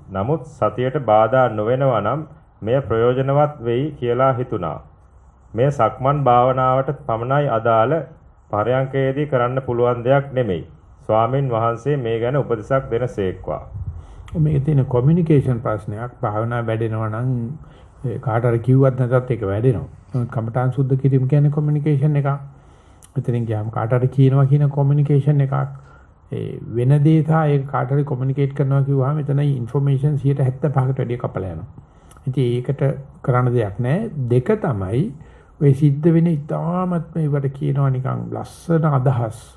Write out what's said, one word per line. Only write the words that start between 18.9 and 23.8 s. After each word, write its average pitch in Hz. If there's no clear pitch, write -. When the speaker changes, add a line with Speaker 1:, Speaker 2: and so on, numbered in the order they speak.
Speaker 2:
නැතත් 127
ඒක 110
වැඩෙනවා. 104
නමුත් 120
කමඨාන් 120
සුද්ධ 135
කිරීම 131
කියන්නේ 147
කොමියුනිකේෂන් 147
එකක්. 139
එතනින් 120
ගියාම 107
කාට 113